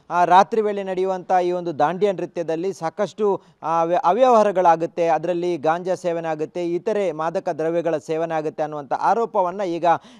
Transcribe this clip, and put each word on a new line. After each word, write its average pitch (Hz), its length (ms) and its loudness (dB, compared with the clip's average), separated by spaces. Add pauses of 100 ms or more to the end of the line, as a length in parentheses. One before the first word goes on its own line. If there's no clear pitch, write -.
(100)
ಆ, 175 140 2
ರಾತ್ರಿ 196 360 4
ವೇಳೆ 208 220 -2
ನಡೆಯುವಂಥ 185 500 -4 (120)
ಈ 175 80 0
ಒಂದು 170 260 -6
ದಾಂಡಿಯಾ 175 340 2
ನೃತ್ಯದಲ್ಲಿ 165 600 -4
ಸಾಕಷ್ಟು, 190 680 -4 (200)
ಆ, 165 200 0
ಅವ್ಯ-, 170 220 2
ಅವ್ಯವಹಾರಗಳಾಗುತ್ತೆ. 180 1040 4
ಅದರಲ್ಲಿ 170 480 -2
ಗಾಂಜಾ 170 380 -2
ಸೇವನೆ 170 340 -4
ಆಗುತ್ತೆ, 160 460 -4
ಇತರೆ 196 380 -2
ಮಾದಕ 165 360 -4
ದ್ರವ್ಯಗಳ 160 480 -2
ಸೇವನೆ 160 380 -4
ಆಗುತ್ತೆ 156 280 -4
ಅನ್ನುವಂಥ 151 300 -6
ಆರೋಪವನ್ನ 190 680 0
ಈಗ 170 240 -4 (360)